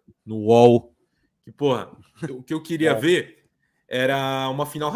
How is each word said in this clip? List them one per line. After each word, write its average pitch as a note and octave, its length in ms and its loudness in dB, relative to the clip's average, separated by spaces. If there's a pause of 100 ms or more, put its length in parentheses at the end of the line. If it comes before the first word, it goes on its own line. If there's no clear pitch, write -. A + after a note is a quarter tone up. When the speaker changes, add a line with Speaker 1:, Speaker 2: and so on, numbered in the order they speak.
(260)
Speaker 1:
no A2 120 -10
uol, A#2+ 560 6 (520)
que, A2 60 -20
porra, B2+ 380 -4 (380)
eu, C3 120 -14
o B2+ 40 -20
que D#3 100 -12
eu D#3 80 -8
queria D#3 300 -2
Speaker 2:
É. B2+ 40 0
Speaker 1:
ver - 500 -4 (420)
era C3+ 600 -4
uma C#3 160 -6
final D3+ 300 -8